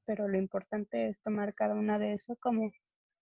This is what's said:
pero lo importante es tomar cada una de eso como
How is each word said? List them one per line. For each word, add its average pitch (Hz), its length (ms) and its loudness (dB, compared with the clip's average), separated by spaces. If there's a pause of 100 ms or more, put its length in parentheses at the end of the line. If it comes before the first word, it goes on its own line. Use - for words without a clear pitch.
pero 208 220 -2
lo 190 100 2
importante 208 680 -2
es 208 160 -6
tomar 208 320 -2
cada 208 180 2
una 214 240 2
de 208 160 0
eso 240 260 -6
como 220 300 0 (520)